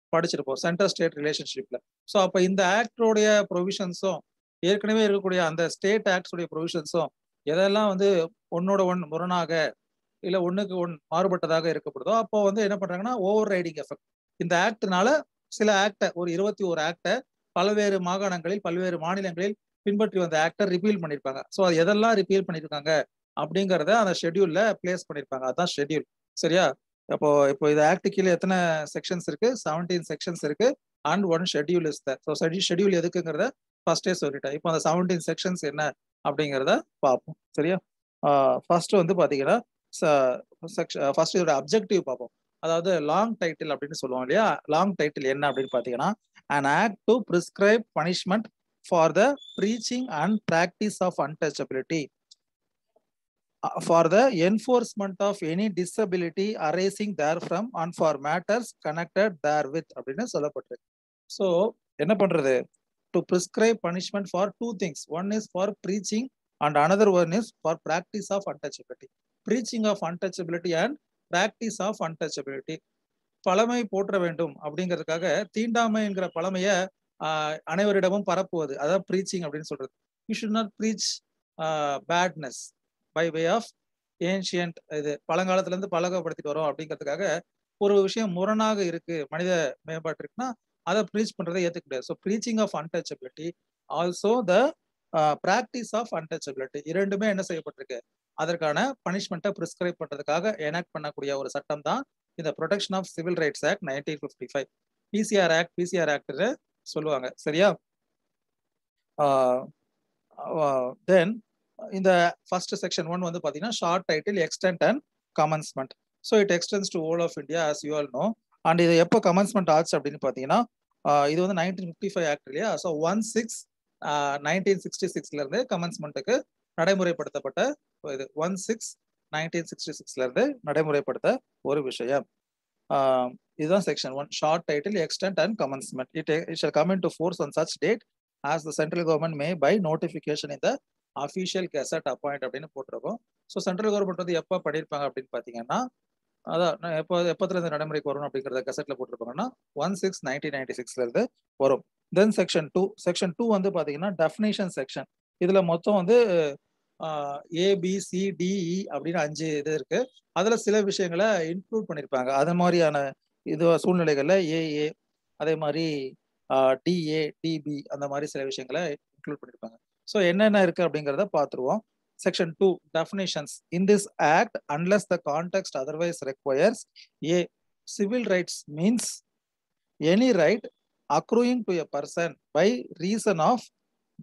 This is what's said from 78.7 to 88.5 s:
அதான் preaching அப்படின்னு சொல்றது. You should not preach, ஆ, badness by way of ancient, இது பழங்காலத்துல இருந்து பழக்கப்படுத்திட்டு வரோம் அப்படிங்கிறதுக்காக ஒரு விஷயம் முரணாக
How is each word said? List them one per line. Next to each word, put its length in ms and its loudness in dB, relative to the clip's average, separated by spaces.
அதான் 260 0
preaching 340 -2
அப்படின்னு 160 -8
சொல்றது. 300 -10
You 140 -4
should 140 -4
not 120 0
preach, 240 -2
ஆ, 480 -2
badness 640 -2
by 40 2
way 240 0
of 160 2
ancient, 760 -4
இது 240 -4
பழங்காலத்துல 340 2
இருந்து 240 -4
பழக்கப்படுத்திட்டு 560 -4
வரோம் 240 -2
அப்படிங்கிறதுக்காக 680 -4
ஒரு 240 6
விஷயம் 300 0
முரணாக 520 0